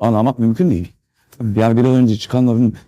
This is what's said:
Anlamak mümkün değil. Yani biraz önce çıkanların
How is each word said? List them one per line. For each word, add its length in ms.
Anlamak 380
mümkün 320
değil. 220
Yani 200
biraz 200
önce 200
çıkanların 580